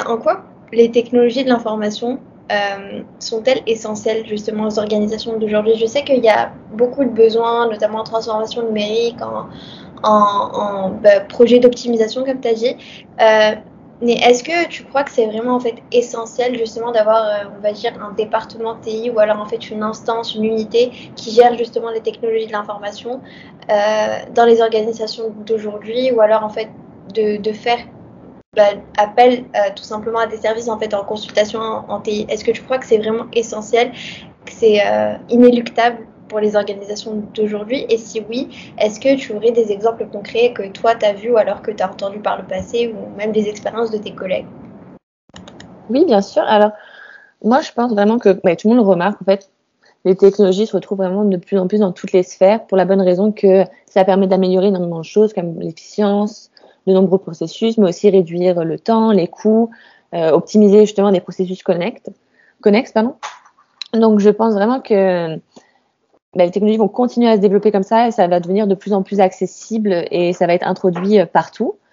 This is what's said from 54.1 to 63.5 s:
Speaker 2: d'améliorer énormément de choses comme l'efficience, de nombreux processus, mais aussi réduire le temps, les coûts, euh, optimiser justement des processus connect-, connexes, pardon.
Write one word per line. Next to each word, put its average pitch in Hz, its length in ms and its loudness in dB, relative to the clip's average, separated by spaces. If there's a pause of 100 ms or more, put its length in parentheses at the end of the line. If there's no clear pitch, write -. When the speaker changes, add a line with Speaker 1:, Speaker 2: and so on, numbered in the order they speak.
Speaker 2:
d'améliorer 185 400 2
énormément 175 320 -2
de 160 60 -10
choses 208 260 2
comme 170 300 -6
l'efficience, 202 920 -4 (360)
de 190 60 4
nombreux 190 260 4
processus, 196 580 -4
mais 202 120 4
aussi 202 200 2
réduire 175 540 2
le 160 160 -4
temps, 226 320 2
les 180 160 2
coûts, 220 420 2 (440)
euh, 165 180 0
optimiser 208 500 4
justement 202 300 2
des 180 80 2
processus 185 440 -6
connect-, 185 460 -4 (520)
connexes, 214 320 2
pardon. 226 220 0 (800)